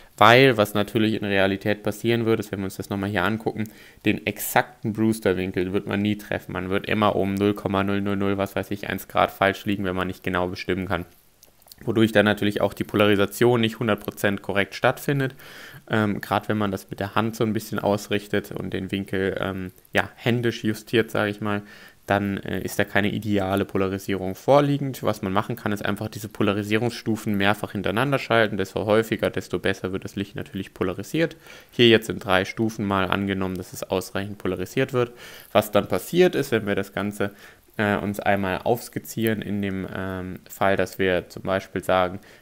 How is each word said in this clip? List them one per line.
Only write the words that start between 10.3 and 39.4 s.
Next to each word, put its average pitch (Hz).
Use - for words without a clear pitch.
bestimmen 92
kann, 87
wodurch 110
dann 101
natürlich 104
auch 98
die -
Polarisation 104
nicht 110
hundert 107
Prozent -
korrekt 98
stattfindet. 135
Ähm, 107
grad -
wenn 107
man 101
das 95
mit -
der 98
Hand 110
so 120
ein 110
bisschen 107
ausrichtet 101
und 95
den 95
Winkel, 98
ähm, 95
ja, 98
händisch 117
justiert, 110
sag 104
ich 101
mal, 104
dann, 101
äh, 95
ist -
da 101
keine 101
ideale 101
Polarisierung 95
vorliegend. 139
Was 107
man 95
machen 107
kann, 107
ist 101
einfach 101
diese 107
Polarisierungsstufen 107
mehrfach 101
hintereinander 110
schalten. 113
Desto 95
häufiger, 107
desto -
besser 95
wird 95
das -
Licht 101
natürlich 95
polarisiert. 101
Hier 120
jetzt 110
in 92
drei 92
Stufen 110
mal 98
angenommen, 95
dass 90
es -
ausreichend 98
polarisiert 95
wird. 123
Was 107
dann -
passiert 175
ist, 143
wenn 110
wir 101
das 98
Ganze, 101
äh, 104
uns 101
einmal 98
aufskizzieren 110